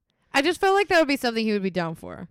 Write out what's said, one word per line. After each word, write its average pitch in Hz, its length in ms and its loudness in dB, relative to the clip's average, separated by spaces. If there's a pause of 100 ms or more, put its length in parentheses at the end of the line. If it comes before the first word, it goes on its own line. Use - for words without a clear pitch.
(340)
I 277 80 2
just 320 180 0
felt 392 140 4
like 403 140 2
that 359 120 2
would 320 80 4
be 277 100 0
something 226 280 -2
he 220 80 0
would 208 100 0
be 190 60 -2
down 165 240 -4
for. 160 380 -14